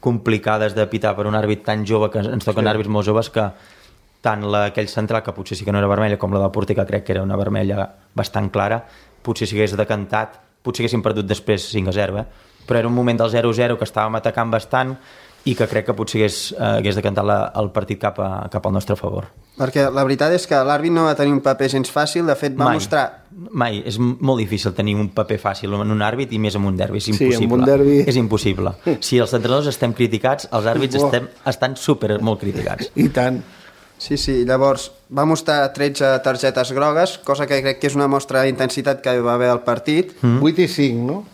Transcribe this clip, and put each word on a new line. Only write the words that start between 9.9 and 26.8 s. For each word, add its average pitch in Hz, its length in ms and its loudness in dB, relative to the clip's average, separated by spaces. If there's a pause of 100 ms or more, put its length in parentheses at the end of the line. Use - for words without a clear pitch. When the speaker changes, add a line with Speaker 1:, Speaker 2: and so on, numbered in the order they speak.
Speaker 1:
potser 123 220 -4
haguéssim 113 180 0
perdut 104 240 0
després 101 440 -2
cinc 95 180 -2
a 92 40 -2
zero, 98 280 -2
eh? 113 60 -8 (400)
Però 120 120 0
era 117 100 0
un 120 60 0
moment 123 240 2
del 113 120 2
zero 117 220 2
zero 117 260 0
que 113 100 -2
estàvem 110 280 -2
atacant 113 360 -2
bastant 127 440 -2 (520)
i 123 80 0
que 113 100 2
crec 107 200 -2
que 117 100 0
potser - 240 -2
hagués, - 320 0
eh, - 120 -4 (140)
hagués 101 180 0
decantat 104 280 0
la, 101 140 2 (180)
el 104 160 -2
partit 98 260 -2
cap 101 220 -4
a, 98 320 -4
cap 104 160 -4
al 98 60 0
nostre 98 220 0
favor. 95 280 -6 (320)
Speaker 3:
Perquè 139 360 0
la 135 120 2
veritat 143 280 2
és 180 140 0
que 151 180 2
l'àrbit 147 280 2
no 165 140 4
va 151 100 2
tenir 143 160 2
un 139 80 2
paper 135 320 2
gens 135 180 0
fàcil, 151 380 0
de 139 80 4
fet 143 200 -4
va 135 120 2
Speaker 1:
Mai. - 80 2
Speaker 3:
mostrar 151 300 0 (460)
Speaker 1:
Mai, 117 340 0
és 107 120 -6
m-, 123 220 0
molt 135 200 2
difícil 98 340 -2
tenir 104 220 0
un 104 200 0
paper 107 240 0
fàcil 98 320 -4
en 104 180 -2
un 107 120 2
àrbit 117 300 -2
i 110 60 -2
més 107 180 0
en 101 100 0
un 95 100 0
derbi, 98 220 -2